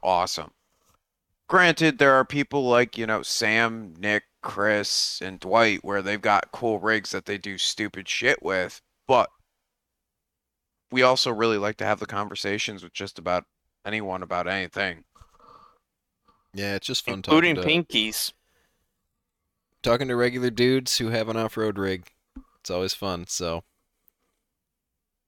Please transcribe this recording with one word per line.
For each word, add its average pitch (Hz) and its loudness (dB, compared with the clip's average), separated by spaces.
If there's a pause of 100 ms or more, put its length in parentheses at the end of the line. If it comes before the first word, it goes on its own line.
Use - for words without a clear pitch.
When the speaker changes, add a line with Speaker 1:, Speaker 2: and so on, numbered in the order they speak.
Speaker 1:
awesome. 90 0 (960)
Granted, 165 4
there 139 8
are 131 6
people 143 -2
like, 120 4
you 117 -6
know, 110 -2
Sam, 113 0
Nick, 104 0 (180)
Chris, - -2
and 92 -10
Dwight, 104 2
where 101 -2
they've 98 -4
got 104 2
cool 113 -2
rigs 107 -2
that 95 -8
they 101 -6
do 98 -10
stupid - -6
shit 127 0
with, 101 -4 (260)
but 123 4 (1600)
we 127 2
also 127 6
really 113 2
like 104 -2
to - -4
have 104 0
the 104 -10
conversations 101 -6
with 87 -20
just - -10
about 87 -2 (400)
anyone 101 -6
about 87 -4
anything. 92 -4 (1500)
Speaker 2:
Yeah, 98 -4
it's - -8
just - -4
fun 120 -6
Speaker 3:
Including 156 2
Speaker 2:
talking 156 0
to - -8
Speaker 3:
pinkies. 110 -2 (1500)
Speaker 2:
Talking 120 0
to 123 0
regular 123 0
dudes 127 2
who 117 -2
have 113 -2
an 113 -2
off-road 110 -2
rig. 95 -4 (500)
It's - -12
always 92 -2
fun, 90 -6
so. 85 -6 (1600)